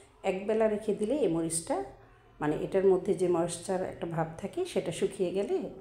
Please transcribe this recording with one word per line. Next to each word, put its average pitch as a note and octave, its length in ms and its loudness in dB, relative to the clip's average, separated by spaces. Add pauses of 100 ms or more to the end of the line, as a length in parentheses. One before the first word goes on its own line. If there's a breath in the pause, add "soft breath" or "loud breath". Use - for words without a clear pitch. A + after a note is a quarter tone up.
(240 loud breath)
একবেলা G#3 440 2
রেখে G#3 280 0
দিলে G#3 200 0
এই C#4 120 4
মরিচটা, E3 560 -2 (560 loud breath)
মানে, D3 160 0
এটার F#3 300 2
মধ্যে F#3 280 6
যে F3 140 2
ময়েশ্চার F3 560 0
একটা - 240 -6
ভাব E3 200 -2 (100)
থাকে, F4 280 -6
সেটা F#3 260 -2
শুকিয়ে F#3 400 -2
গেলে A3 380 -2 (120)